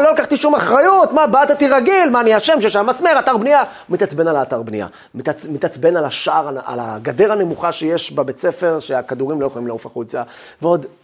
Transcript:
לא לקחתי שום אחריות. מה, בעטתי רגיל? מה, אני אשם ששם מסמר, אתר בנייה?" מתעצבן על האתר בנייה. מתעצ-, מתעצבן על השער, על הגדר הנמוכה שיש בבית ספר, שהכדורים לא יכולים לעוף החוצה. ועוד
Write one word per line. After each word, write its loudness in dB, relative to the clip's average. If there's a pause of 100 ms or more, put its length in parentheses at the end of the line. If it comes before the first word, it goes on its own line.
לא 6
לקחתי 0
שום 2
אחריות. 4
מה, 2
בעטתי 2
רגיל? 4
מה, 2
אני 4
אשם 2
ששם 0
מסמר, 2
אתר 2
בנייה?" 4 (240)
מתעצבן 0
על 0
האתר -2
בנייה. -6 (280)
מתעצ-, -8
מתעצבן -2
על 0
השער, -2 (160)
על -8
הגדר 0
הנמוכה -2
שיש -4
בבית -4
ספר, -2
שהכדורים -6
לא -2
יכולים -8
לעוף -10
החוצה. -10 (400)
ועוד 0 (180)